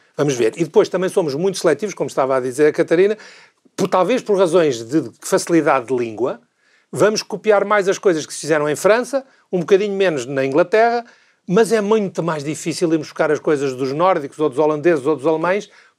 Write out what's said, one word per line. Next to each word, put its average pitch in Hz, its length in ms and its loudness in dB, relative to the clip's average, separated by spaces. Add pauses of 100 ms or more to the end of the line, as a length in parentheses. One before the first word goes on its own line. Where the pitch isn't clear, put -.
(180)
Vamos 147 180 0
ver. 120 220 0
E 165 80 -2
depois 185 240 2
também 185 200 -2
somos 170 240 -2
muito 180 240 -2
seletivos, 180 380 -2
como 147 140 -6
estava 135 260 0
a 131 60 0
dizer 131 260 0
a 151 60 2
Catarina, 180 440 0 (600)
por, 196 100 -2
talvez 190 340 0
por 208 160 0
razões 156 460 2
de 123 260 -2 (120)
facilidade 156 680 0
de 127 80 -2
língua, 120 460 -4 (500)
vamos 196 320 0
copiar 202 400 0
mais 202 240 0
as 190 100 2
coisas 160 280 0
que - 80 -16
se - 80 -12
fizeram 147 260 0
em 151 80 -2
França, 247 500 0 (240)
um 185 120 -2
bocadinho 196 340 2
menos 170 300 0
na 135 180 -2
Inglaterra, 214 640 2 (420)
mas 202 240 2
é 226 80 2
muito 202 420 -2
mais 160 220 -4
difícil 160 480 -4
irmos 156 160 -2
buscar 156 240 -2
as 151 80 0
coisas 143 340 -2
dos 131 200 -4
nórdicos, 165 460 0
ou 151 100 0
dos 127 100 -6
holandeses, 151 480 2
ou 156 80 2
dos 127 100 -6
alemães, 170 440 -2 (300)